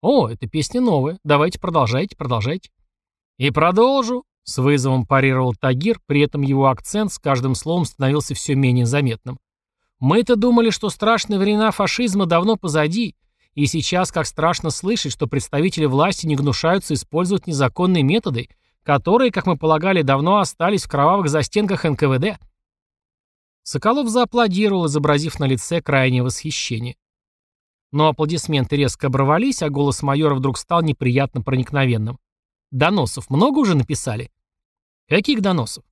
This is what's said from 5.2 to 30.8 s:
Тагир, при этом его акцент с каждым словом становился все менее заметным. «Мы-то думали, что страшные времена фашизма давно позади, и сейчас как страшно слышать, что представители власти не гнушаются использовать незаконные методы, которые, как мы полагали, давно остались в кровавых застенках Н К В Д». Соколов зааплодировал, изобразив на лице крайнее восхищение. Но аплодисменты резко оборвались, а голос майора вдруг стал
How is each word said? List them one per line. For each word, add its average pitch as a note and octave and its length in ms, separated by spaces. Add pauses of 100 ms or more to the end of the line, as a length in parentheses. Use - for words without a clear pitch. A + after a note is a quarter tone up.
Тагир, C#3 500
при C#3+ 160
этом D3 200
его C3+ 260
акцент G3 460
с - 60
каждым C3 360
словом E3 300
становился C#3 500
все - 200
менее B2+ 300
заметным. B2+ 540 (600)
«Мы-то G3 360
думали, A#3 340
что G3+ 200
страшные G#3 500
времена G#3 320
фашизма G3+ 540
давно F3 320
позади, D#3+ 580 (400)
и C#3+ 100
сейчас E3+ 460
как D#3+ 140
страшно D#3+ 460
слышать, F#3 420
что C#3+ 140
представители D3+ 580
власти D#3+ 420
не D3+ 80
гнушаются D#3 580
использовать F3 540
незаконные E3+ 560
методы, C#3 460 (340)
которые, G3+ 480
как F#3 140
мы F3 120
полагали, D#3+ 440
давно D3 380
остались F#3 440
в - 60
кровавых D#3+ 400
застенках F3+ 560
Н D3 100
К C#3+ 140
В C3 100
Д». F#3 180 (1300)
Соколов B3 460
зааплодировал, G#3+ 760
изобразив D3 520
на D3+ 60
лице C3+ 360
крайнее C3 420
восхищение. B2 760 (960)
Но D3+ 160
аплодисменты D3+ 680
резко C#3+ 320
оборвались, C#3+ 540
а D#3 80
голос C#3+ 320
майора C#3+ 340
вдруг C3 220
стал E3+ 240